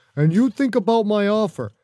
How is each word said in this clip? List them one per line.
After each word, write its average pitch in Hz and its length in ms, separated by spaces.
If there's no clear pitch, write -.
And 156 180
you 233 180
think 262 240
about 226 320
my 208 200
offer. 202 460